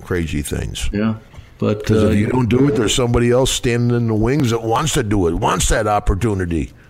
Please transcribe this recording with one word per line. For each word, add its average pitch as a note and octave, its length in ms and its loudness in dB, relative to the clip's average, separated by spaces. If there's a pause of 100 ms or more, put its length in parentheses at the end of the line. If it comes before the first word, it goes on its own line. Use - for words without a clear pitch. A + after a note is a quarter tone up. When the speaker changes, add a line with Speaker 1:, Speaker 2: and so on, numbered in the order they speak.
Speaker 1:
crazy E2 380 -4
things. - 500 -6
Speaker 2:
Yeah, A2 260 -2 (420)
but, G#2+ 260 -2
Speaker 1:
'Cause A2 200 2
Speaker 2:
uh, G#2+ 40 2
Speaker 1:
if G#2+ 100 2
you G#2+ 100 0
don't B2 200 0
do B2+ 180 4
it, C#3+ 100 2
there's G#2 180 0
somebody A#2+ 360 2
else B2 200 4
standing A#2+ 440 0
in A#2+ 140 0
the A2 60 0
wings A#2+ 380 2
that A#2 100 -2
wants A#2 320 -2
to D3 80 0
do G2+ 260 0
it, E2 60 0
wants C3+ 340 0
that A#2 180 2
opportunity. G2 840 0 (200)